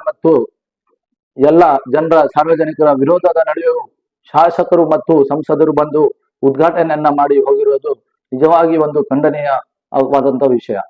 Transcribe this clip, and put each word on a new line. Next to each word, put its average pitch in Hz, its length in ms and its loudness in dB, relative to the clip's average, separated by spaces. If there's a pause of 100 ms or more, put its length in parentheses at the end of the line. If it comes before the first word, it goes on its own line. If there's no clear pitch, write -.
ಮತ್ತು - 220 -2 (1160)
ಎಲ್ಲ 165 140 4 (300)
ಜನರ 160 240 0 (180)
ಸಾರ್ವಜನಿಕರ 156 540 0 (140)
ವಿರೋಧದ 165 460 0
ನಡುವೆಯೂ 494 320 -4 (500)
ಶಾಸಕರು 170 600 2
ಮತ್ತು 156 240 0 (160)
ಸಂಸದರು 151 420 0
ಬಂದು 147 300 0 (460)
ಉದ್ಘಾಟನೆಯನ್ನ 156 600 0 (120)
ಮಾಡಿ 143 160 0 (100)
ಹೋಗಿರೋದು 139 460 0 (400)
ನಿಜವಾಗಿ 165 440 2 (100)
ಒಂದು 147 240 -4
ಖಂಡನೀಯವಾದಂತ 139 1300 -2 (140)
ವಿಷಯ. 110 220 -6 (120)